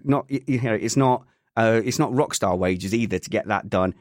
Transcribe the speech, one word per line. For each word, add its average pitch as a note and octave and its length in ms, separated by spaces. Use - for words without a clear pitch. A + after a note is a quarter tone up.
not, C#3 260
y-, C3+ 160
you B2+ 160
know, A#2 120
it's A2 240
not, B2+ 280
uh, A2+ 280
it's B2 160
not B2+ 140
rock C#3 200
star F#2+ 220
wages F#2 380
either A2+ 240
to - 120
get - 180
that G2+ 220
done. F#2 320